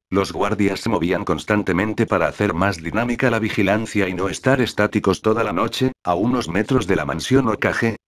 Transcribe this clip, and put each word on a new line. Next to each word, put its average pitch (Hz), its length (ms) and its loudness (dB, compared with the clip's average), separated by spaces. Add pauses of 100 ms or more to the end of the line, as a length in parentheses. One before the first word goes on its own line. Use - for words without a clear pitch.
Los 92 220 0
guardias 98 480 0
se - 100 -4
movían 87 360 0
constantemente 101 800 0
para 82 220 0
hacer 101 260 0
más 92 240 0
dinámica 117 520 -2
la 113 100 0
vigilancia 104 680 0
y 92 60 -4
no 92 160 -2
estar 131 320 0
estáticos 104 600 0
toda 110 220 2
la 104 80 -4
noche. 113 400 0 (140)
A 87 100 2
unos 120 320 0
metros 107 400 0
de 92 80 2
la 78 100 0
mansión 113 440 0
Okage, 107 480 0 (100)